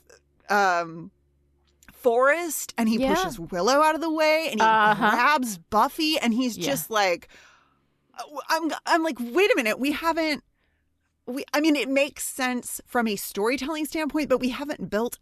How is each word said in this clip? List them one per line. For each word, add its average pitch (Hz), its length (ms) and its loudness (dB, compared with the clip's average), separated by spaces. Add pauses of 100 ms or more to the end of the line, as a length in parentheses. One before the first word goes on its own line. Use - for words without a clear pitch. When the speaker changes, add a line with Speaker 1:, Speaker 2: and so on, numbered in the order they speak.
(480)
Speaker 1:
um, 175 600 0 (840)
Forrest, 277 840 0
and 226 100 2
he 226 100 2
Speaker 2:
Yeah. 269 160 2
Speaker 1:
pushes 339 240 -2
Willow 196 440 2
out 311 140 4
of 277 40 -8
the 330 100 -2
way, 311 420 2
and 214 80 -2
he 220 60 4
Speaker 2:
Uh-huh. 214 440 4
Speaker 1:
grabs 240 480 0
Buffy, 285 600 0
and 233 140 0
he's 240 240 -2
Speaker 2:
Yeah. 175 100 -6
Speaker 1:
just 160 220 -4
like, 196 400 0 (1200)
"I'm, 320 220 0 (160)
I'm 320 160 2
like, 320 180 -4
wait 285 320 2
a 427 40 2
minute, 220 240 0
we 277 120 0
haven't, 320 520 -2 (840)
we, 247 260 -8
I 294 80 2
mean, 311 140 4
it 254 140 0
makes 277 360 0
sense 247 600 -6
from 233 220 0
a 202 80 -2
storytelling 269 680 -4
standpoint, 302 420 -4
but 254 100 2
we 254 120 -2
haven't 254 380 -8
built 220 340 -4